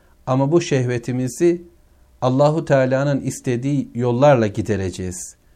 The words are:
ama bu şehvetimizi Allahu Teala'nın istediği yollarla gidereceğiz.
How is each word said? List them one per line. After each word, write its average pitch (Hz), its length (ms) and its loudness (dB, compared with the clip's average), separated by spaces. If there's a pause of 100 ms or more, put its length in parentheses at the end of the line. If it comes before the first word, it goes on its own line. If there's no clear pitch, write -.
(260)
ama 135 260 0
bu 170 80 4
şehvetimizi 127 1000 -2 (580)
Allahu 143 440 2
Teala'nın 135 560 0
istediği 131 760 -4
yollarla 120 520 4
gidereceğiz. 95 880 -6 (200)